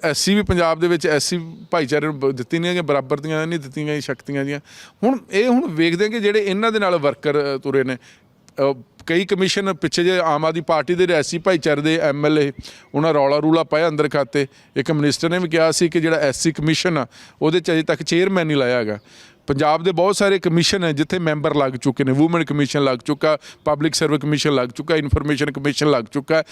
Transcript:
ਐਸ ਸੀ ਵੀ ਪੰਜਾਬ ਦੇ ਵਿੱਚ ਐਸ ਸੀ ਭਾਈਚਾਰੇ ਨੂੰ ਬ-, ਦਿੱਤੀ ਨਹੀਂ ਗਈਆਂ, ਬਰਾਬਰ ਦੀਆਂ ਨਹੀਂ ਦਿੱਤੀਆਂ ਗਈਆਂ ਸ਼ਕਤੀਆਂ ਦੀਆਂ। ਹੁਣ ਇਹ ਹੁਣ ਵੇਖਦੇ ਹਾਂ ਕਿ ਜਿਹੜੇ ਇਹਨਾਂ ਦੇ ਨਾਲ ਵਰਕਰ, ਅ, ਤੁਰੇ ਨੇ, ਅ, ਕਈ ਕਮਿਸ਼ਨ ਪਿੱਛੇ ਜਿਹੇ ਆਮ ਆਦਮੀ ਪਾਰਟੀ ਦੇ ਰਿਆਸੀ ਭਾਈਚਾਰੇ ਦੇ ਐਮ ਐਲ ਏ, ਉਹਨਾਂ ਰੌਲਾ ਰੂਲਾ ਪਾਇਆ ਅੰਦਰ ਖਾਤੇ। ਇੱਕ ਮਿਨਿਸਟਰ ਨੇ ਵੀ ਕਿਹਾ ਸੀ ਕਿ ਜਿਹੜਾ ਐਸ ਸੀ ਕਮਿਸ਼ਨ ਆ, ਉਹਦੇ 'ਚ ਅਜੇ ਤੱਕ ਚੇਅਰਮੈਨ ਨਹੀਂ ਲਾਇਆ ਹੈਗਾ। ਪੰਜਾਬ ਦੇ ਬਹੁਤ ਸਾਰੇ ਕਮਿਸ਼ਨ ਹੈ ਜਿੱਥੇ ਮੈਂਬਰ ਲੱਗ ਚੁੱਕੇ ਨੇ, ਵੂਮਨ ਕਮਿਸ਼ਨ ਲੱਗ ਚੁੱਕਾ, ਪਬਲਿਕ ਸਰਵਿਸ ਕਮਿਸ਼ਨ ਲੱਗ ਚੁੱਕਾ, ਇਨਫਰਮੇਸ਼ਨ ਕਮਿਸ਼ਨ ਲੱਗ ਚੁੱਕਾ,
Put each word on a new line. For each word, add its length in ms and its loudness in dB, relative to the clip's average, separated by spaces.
ਐਸ 140 0
ਸੀ 180 2
ਵੀ 60 4
ਪੰਜਾਬ 380 0
ਦੇ 80 2
ਵਿੱਚ 200 0
ਐਸ 160 2
ਸੀ 160 -4
ਭਾਈਚਾਰੇ 340 0
ਨੂੰ 140 -6
ਬ-, 120 0
ਦਿੱਤੀ 280 -4
ਨਹੀਂ 120 -2
ਗਈਆਂ, 120 -2
ਬਰਾਬਰ 360 -2
ਦੀਆਂ 280 -4
ਨਹੀਂ 120 -4
ਦਿੱਤੀਆਂ 260 -8
ਗਈਆਂ 160 -4
ਸ਼ਕਤੀਆਂ 440 -6
ਦੀਆਂ। 140 -6
ਹੁਣ 140 2
ਇਹ 160 2
ਹੁਣ 200 2
ਵੇਖਦੇ 380 0
ਹਾਂ 60 -2
ਕਿ 80 -4
ਜਿਹੜੇ 200 2
ਇਹਨਾਂ 320 0
ਦੇ 80 -2
ਨਾਲ 180 2
ਵਰਕਰ, 580 0
ਅ, 20 -4
ਤੁਰੇ 260 0
ਨੇ, 120 -4
ਅ, 760 -6
ਕਈ 200 0
ਕਮਿਸ਼ਨ 480 -2
ਪਿੱਛੇ 300 -2
ਜਿਹੇ 160 2
ਆਮ 260 0
ਆਦਮੀ 160 -2
ਪਾਰਟੀ 340 0
ਦੇ 120 4
ਰਿਆਸੀ 300 0
ਭਾਈਚਾਰੇ 440 2
ਦੇ 160 2
ਐਮ 280 0
ਐਲ 140 4
ਏ, 120 0
ਉਹਨਾਂ 180 2
ਰੌਲਾ 240 2
ਰੂਲਾ 260 2
ਪਾਇਆ 240 0
ਅੰਦਰ 220 0
ਖਾਤੇ। 380 -2
ਇੱਕ 160 -2
ਮਿਨਿਸਟਰ 380 0
ਨੇ 100 0
ਵੀ 100 -2
ਕਿਹਾ 220 4
ਸੀ 180 0
ਕਿ 100 0
ਜਿਹੜਾ 180 2
ਐਸ 200 0
ਸੀ 140 0
ਕਮਿਸ਼ਨ 460 -2
ਆ, 100 -2
ਉਹਦੇ 180 2
'ਚ 120 -2
ਅਜੇ 120 0
ਤੱਕ 200 -2
ਚੇਅਰਮੈਨ 440 0
ਨਹੀਂ 100 0
ਲਾਇਆ 200 0
ਹੈਗਾ। 220 -4
ਪੰਜਾਬ 360 0
ਦੇ 80 2
ਬਹੁਤ 240 2
ਸਾਰੇ 240 2
ਕਮਿਸ਼ਨ 440 2
ਹੈ 80 0
ਜਿੱਥੇ 280 -2
ਮੈਂਬਰ 360 0
ਲੱਗ 160 2
ਚੁੱਕੇ 320 -2
ਨੇ, 80 2
ਵੂਮਨ 320 2
ਕਮਿਸ਼ਨ 400 0
ਲੱਗ 220 0
ਚੁੱਕਾ, 320 0
ਪਬਲਿਕ 300 0
ਸਰਵਿਸ 260 0
ਕਮਿਸ਼ਨ 340 0
ਲੱਗ 120 0
ਚੁੱਕਾ, 280 -4
ਇਨਫਰਮੇਸ਼ਨ 560 0
ਕਮਿਸ਼ਨ 400 0
ਲੱਗ 200 2
ਚੁੱਕਾ, 400 0